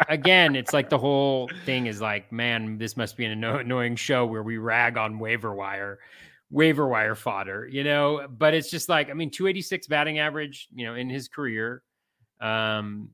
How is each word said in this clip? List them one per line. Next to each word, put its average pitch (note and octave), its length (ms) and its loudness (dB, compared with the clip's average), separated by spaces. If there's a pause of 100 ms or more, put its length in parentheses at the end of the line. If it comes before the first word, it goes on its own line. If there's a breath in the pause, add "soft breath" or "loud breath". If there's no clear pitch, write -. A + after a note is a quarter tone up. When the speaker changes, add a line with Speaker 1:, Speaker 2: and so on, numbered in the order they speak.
Speaker 1:
<laughs> - 80 2
Speaker 2:
again, D#3+ 460 6
it's B2+ 180 -2
like C#3+ 160 2
the D3 80 6
whole C3+ 520 2 (160)
thing B2+ 200 0
is G#2+ 160 -4
like, G#2 300 -2
man, A2+ 480 -2
this A2 180 -6
must A2 180 -4
be A#2+ 100 -4
an G#2+ 60 -4
anno-, A2+ 280 -2
annoying A#2+ 360 -2
show B2 300 2
where A2 180 -4
we A2+ 140 -6
rag A#2 400 2
on A2 220 -2
waiver A2 340 -2
wire, G2 460 -8 (500 loud breath)
waiver D3 380 4
wire A2 280 2
fodder, G2 560 -6
you C#3 120 -4
know? D3 440 2
But D3+ 280 4
it's D#3 140 -2
just E3 200 -4
like, D3 200 2
I C#3 40 -10
mean, D#3 160 -4
two F#3 180 -2
eighty-six F#3 400 -4
batting D3+ 320 0
average, D3+ 540 -4
you A#2+ 120 -8
know, A2+ 100 -8
in B2+ 140 -6
his C3 200 -8
career. A#2+ 540 -6 (580)
Um, A2 720 -2